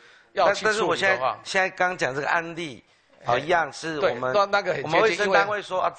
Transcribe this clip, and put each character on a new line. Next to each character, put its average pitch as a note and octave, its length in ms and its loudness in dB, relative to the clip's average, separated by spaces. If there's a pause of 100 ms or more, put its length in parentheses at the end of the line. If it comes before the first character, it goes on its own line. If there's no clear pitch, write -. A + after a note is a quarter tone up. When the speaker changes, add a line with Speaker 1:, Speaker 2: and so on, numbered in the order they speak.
(320)
Speaker 1:
要 F#3+ 200 4
去 G3 200 -2
处 - 0 -
理 - 0 -
的 - 0 -
话？ - 0 -
Speaker 2:
但， - 0 -
但 - 20 2
是 A3 80 0
我 E3+ 140 2
现 F#3+ 120 2
在， B2+ 360 0
现 F#3+ 180 0
在 F#3+ 80 0
刚 F3+ 260 0
讲 D3 160 -2
这 C#3 80 -4
个 C#3 80 -4
案 E3 280 -2
例， E3 260 -10 (420)
好， A#2+ 100 0
Speaker 1:
嘿。 C3 80 -2
Speaker 2:
一 D3 40 -10
样 E3 260 2
是 D#3+ 280 -8
我 C#3 160 0
们， B2+ 160 -4
Speaker 1:
对， G3+ 120 4
那， - 20 -2
那 G3+ 160 0
个 F3 120 -2
很 C#3+ 80 -6
接 D3+ 80 -6
近， - 0 -
Speaker 2:
我 E3+ 100 4
们 - 20 4
卫 A3 120 4
生 G3 180 0
单 G3 160 4
位 G#3 140 -4
说， F3+ 160 -4
Speaker 1:
因 F3 60 -2
为 E3+ 40 2
Speaker 2:
啊， E3+ 100 -6